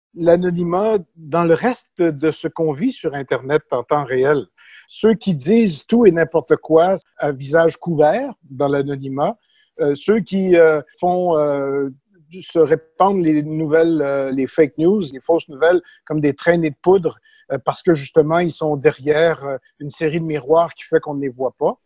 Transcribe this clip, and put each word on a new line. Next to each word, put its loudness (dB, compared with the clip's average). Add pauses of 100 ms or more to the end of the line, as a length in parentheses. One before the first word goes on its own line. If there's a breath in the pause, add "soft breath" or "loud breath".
(140)
l'anonymat 0 (180)
dans -4
le 2
reste -4
de 0
ce -6
qu'on -4
vit -4
sur -8
Internet -4
en -2
temps -2
réel. 0 (440 loud breath)
Ceux 0
qui -4
disent 0
tout 2
et 6
n'importe 0
quoi 2 (200)
à -2
visage 0
couvert 0
dans -4
l'anonymat, -4 (420)
euh, 0
ceux 0
qui, 0
euh, 6 (180)
font, 0
euh, -2 (520)
se -4
répandent 2
les 2
nouvelles, 0
euh, -2
les -2
fake 0
news, 2 (100)
les -14
fausses -2
nouvelles, 2 (240 soft breath)
comme -4
des 2
traînées 0
de -10
poudre, 2 (340 soft breath)
euh, -4
parce -4
que 2
justement, 0
ils -2
sont -4
derrière, 0
euh, -8 (220)
une -12
série -4
de -6
miroirs 0
qui -20
fait 0
qu'on -8
ne -8
les -4
voit -6
pas. -2 (120)